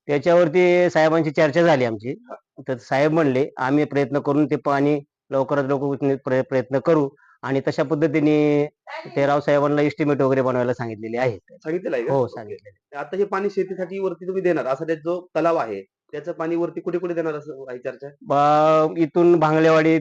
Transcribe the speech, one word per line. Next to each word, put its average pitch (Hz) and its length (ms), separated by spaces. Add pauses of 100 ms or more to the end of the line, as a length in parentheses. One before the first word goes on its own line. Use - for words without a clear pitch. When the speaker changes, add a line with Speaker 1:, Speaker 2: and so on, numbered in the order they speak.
Speaker 1:
त्याच्यावरती 175 840
साहेबांची 160 400
चर्चा 156 320
झाली 151 220
आमची. 113 260
Speaker 2:
हां. - 580
Speaker 1:
तर 131 80
साहेब 143 360
म्हणले, 139 440
"आम्ही 139 280
प्रयत्न 139 360
करून 147 260
ते 147 100
पाणी 143 440 (300)
लवकरात 135 340
लवकर 139 200
उचलण्याचा 139 400
प्रय-, 131 180
प्रयत्न 131 360
करू." 151 300 (340)
आणि 135 260
तशा 156 140
पद्धतीने 151 840 (480)
ते 143 100
रावसाहेबांना 147 560
एस्टिमेट 147 380
वगैरे 135 220
बनवायला 123 320
सांगितलेले 113 440
आहे. 120 200 (140)
Speaker 2:
सांगितलेलं 165 440
आहे 120 100
का? 135 60
Speaker 1:
हो, 139 80
Speaker 2:
ओके. 120 80
Speaker 1:
सांगितलेलं 113 680
आहे. 147 80
Speaker 2:
आता 185 100
हे 202 80
पाणी 196 260
शेतीसाठी 185 480
वरती 180 280
तुम्ही 185 160
देणार, 156 240
असा 156 280
जो 170 320
तलाव 165 300
आहे, 110 260
त्याचं 147 500
पाणी 160 240
वरती 170 240
कुठे 175 180
कुठे 175 160
देणार 160 200
असं 143 300
काही 127 140
चर्चा 127 280
आहे? 143 100 (100)
Speaker 1:
बा-, 156 720
इथून 170 400
भांगलेवाडी, 160 640